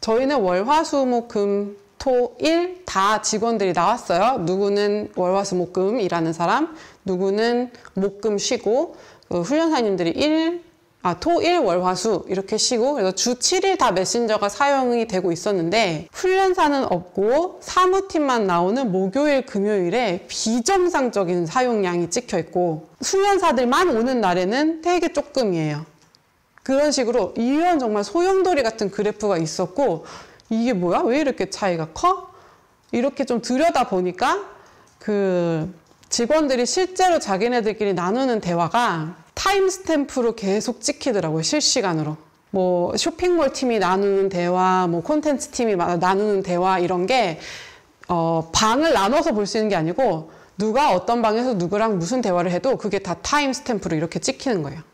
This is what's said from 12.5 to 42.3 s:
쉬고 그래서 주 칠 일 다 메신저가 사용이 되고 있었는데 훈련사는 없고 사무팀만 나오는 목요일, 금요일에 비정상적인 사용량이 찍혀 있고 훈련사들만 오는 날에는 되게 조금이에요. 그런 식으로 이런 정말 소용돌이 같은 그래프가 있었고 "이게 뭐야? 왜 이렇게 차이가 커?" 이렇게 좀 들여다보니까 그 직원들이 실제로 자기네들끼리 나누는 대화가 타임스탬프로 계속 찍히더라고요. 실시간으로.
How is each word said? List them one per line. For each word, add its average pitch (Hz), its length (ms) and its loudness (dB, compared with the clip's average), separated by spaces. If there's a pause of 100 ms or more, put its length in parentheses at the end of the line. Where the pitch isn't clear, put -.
쉬고 247 360 0
그래서 196 200 0
주 240 260 -2
칠 370 260 0
일 381 100 2
다 254 160 2
메신저가 202 580 0
사용이 247 580 0
되고 185 240 -2
있었는데 175 840 0
훈련사는 370 800 2
없고 214 720 -2
사무팀만 359 840 2
나오는 190 460 2
목요일, 254 560 0
금요일에 196 800 0
비정상적인 233 1200 0
사용량이 180 640 0
찍혀 - 260 -4
있고 165 520 -2 (140)
훈련사들만 349 840 2
오는 240 320 0
날에는 220 640 0
되게 349 280 0
조금이에요. 165 760 -2 (760)
그런 285 300 2
식으로 233 440 0
이런 302 440 2
정말 214 240 0
소용돌이 359 580 2
같은 220 300 -2
그래프가 208 480 -2
있었고 175 680 -2 (460)
"이게 233 220 0
뭐야? 180 260 0
왜 277 200 2
이렇게 247 300 -2
차이가 170 460 -4
커?" 370 320 0 (640)
이렇게 262 340 -2
좀 240 160 -2
들여다보니까 262 1000 0 (560)
그 180 760 0 (360)
직원들이 254 580 0
실제로 370 500 2
자기네들끼리 214 800 0
나누는 220 460 0
대화가 170 720 0 (180)
타임스탬프로 320 1000 0
계속 208 460 -2
찍히더라고요. 180 600 -2
실시간으로. 165 760 0 (340)